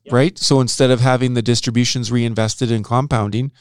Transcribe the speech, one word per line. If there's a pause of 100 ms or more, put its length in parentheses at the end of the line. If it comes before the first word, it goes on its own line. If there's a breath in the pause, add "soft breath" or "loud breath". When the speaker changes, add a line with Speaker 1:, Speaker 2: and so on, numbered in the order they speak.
Speaker 1:
Yep.
Speaker 2:
right?
So
instead
of
having
the
distributions
reinvested
in
compounding,